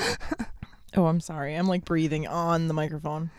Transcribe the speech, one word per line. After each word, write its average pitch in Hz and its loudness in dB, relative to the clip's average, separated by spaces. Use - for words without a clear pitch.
Oh, 185 8
I'm 165 4
sorry. 151 -4
I'm, 175 0
like, 180 2
breathing 156 0
on 165 2
the 156 0
microphone. 156 -2